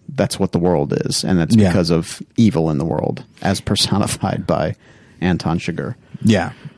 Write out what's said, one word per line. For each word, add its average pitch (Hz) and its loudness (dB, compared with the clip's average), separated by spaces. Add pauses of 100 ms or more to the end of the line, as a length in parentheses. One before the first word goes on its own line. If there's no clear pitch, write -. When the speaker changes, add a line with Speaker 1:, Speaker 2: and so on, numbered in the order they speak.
(100)
Speaker 1:
that's 131 -2
what 95 -2
the - 2
world 82 2 (140)
is, - -4
and 92 2
that's 82 2
Speaker 2:
Yeah. 104 6
Speaker 1:
because 87 2
of 82 -2 (160)
evil 95 4
in 76 0
the 73 -2
world, - -4 (160)
as 98 0
personified - -2
by - 0 (480)
Anton 87 0
Chigurh. 82 -6 (260)
Speaker 2:
Yeah. 101 2 (260)